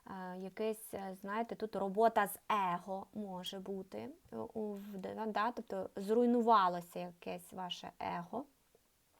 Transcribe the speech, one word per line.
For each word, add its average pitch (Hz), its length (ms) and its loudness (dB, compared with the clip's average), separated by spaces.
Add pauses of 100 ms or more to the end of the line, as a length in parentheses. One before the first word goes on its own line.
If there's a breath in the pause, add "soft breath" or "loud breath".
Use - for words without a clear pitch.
Е, 185 300 -8
якесь, 214 540 -4
е, 190 280 -6
знаєте, 208 340 -4
тут 220 200 -8
робота 202 520 4
з - 120 -8 (100)
его 190 640 0
може 190 460 -8
бути, 196 500 -8 (240)
е, 233 40 -8
у, 214 360 -4
в, 202 240 -10
да, 202 280 -6
да, 214 260 2
тобто 196 440 -6
зруйнувалося 208 1040 6
якесь 175 540 -10
ваше 180 460 -8
его. 180 460 -4 (760)